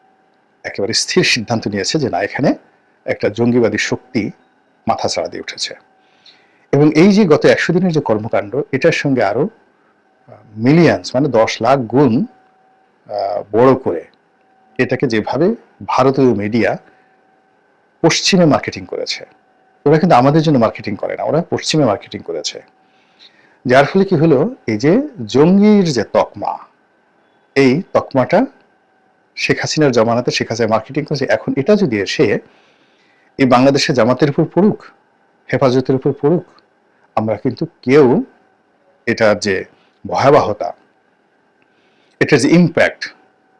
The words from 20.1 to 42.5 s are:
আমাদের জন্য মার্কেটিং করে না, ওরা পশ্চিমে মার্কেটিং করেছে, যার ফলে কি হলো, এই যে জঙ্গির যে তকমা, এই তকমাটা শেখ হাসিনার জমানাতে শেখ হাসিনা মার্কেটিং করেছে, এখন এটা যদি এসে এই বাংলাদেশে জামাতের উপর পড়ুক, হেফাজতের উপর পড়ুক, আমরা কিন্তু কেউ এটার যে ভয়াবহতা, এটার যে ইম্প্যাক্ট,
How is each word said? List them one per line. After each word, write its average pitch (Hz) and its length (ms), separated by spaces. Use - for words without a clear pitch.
আমাদের 143 260
জন্য 151 160
মার্কেটিং 107 380
করে 92 200
না, 101 80
ওরা 131 160
পশ্চিমে 147 340
মার্কেটিং 101 440
করেছে, - 340
যার 131 180
ফলে 196 200
কি 190 180
হলো, 156 160
এই 110 180
যে 156 80
জঙ্গির 190 600
যে 101 160
তকমা, 101 420
এই 135 280
তকমাটা 131 540
শেখ - 240
হাসিনার 147 320
জমানাতে 117 380
শেখ - 180
হাসিনা 113 200
মার্কেটিং 135 360
করেছে, 139 200
এখন - 140
এটা 208 220
যদি 120 140
এসে - 320
এই 135 80
বাংলাদেশে 131 460
জামাতের 123 380
উপর 160 140
পড়ুক, 190 300
হেফাজতের 131 440
উপর 139 240
পড়ুক, 170 260
আমরা 110 220
কিন্তু 135 300
কেউ 135 420
এটার 107 320
যে 95 260
ভয়াবহতা, 120 680
এটার 135 180
যে 131 100
ইম্প্যাক্ট, 160 640